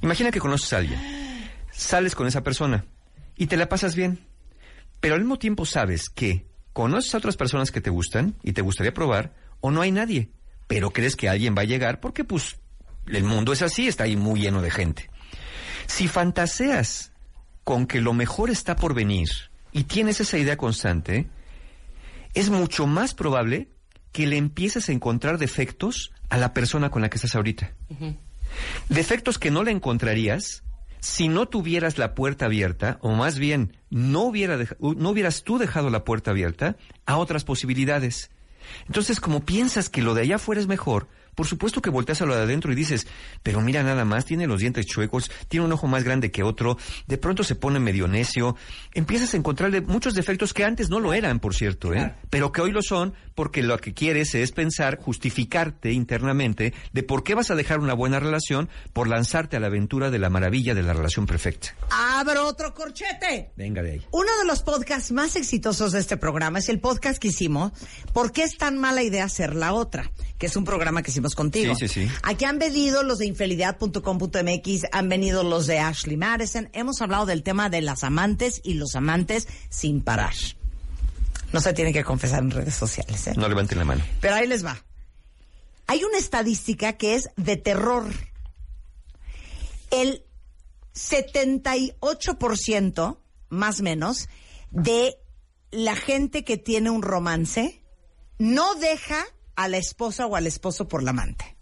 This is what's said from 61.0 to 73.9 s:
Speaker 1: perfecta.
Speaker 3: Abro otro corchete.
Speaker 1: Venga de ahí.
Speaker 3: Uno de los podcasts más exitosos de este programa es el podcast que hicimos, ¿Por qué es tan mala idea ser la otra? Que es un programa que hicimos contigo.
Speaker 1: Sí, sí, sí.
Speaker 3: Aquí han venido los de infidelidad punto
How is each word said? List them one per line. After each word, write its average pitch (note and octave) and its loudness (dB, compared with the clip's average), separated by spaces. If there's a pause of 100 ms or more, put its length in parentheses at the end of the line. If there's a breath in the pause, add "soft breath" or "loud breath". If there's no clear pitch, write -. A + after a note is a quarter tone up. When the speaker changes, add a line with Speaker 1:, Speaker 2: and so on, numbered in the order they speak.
Speaker 1:
perfecta. - -2 (160)
Speaker 3:
Abro C#4 2
otro D4 -4
corchete. D#4 -6
Speaker 1:
Venga G2 -4
de E2+ -4
ahí. D2+ -8
Speaker 3:
Uno F#4+ 2
de G4+ 2
los D4+ 2
podcasts C#4+ -2
más C#4+ 0
exitosos G#3+ 0
de F#3+ 2
este F#3+ 0
programa D#3+ 0
es - -2
el A#3 2
podcast C4 0
que - -2
hicimos, E3+ 0 (400 loud breath)
¿Por A#3+ 2
qué D#4 2
es D#4+ -2
tan C#4 0
mala C4 2
idea G3 0
ser D#3 -2
la E3 0
otra? G#3 -2 (260 loud breath)
Que E3+ -2
es E3 -2
un G3 2
programa E3 0
que D#3 -6
hicimos B2+ -2 (100)
contigo. D#3+ 2
Speaker 1:
Sí, A#2+ -2
sí, F#2+ 0
sí. B2+ 0 (100)
Speaker 3:
Aquí G#3 0
han C#4+ 0
venido C#4+ 2
los B3+ 0
de G#3 0
infidelidad F#3 0
punto G3+ -2